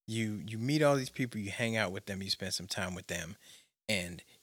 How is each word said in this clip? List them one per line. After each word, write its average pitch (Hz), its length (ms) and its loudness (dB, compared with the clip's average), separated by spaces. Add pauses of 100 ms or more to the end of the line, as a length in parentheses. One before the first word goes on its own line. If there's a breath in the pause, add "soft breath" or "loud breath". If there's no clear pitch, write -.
You, 110 400 -2
you 110 140 -6
meet 143 240 4
all 143 140 8
these 127 120 -2
people, 120 300 -2
you 98 100 -4
hang 113 280 0
out 98 160 2
with 101 140 -8
them, 95 140 -4
you 95 80 -4
spend 95 240 -2
some 87 140 -4
time 92 260 -2
with 87 140 -10
them, 85 300 -6 (520 loud breath)
and 87 320 0 (220 loud breath)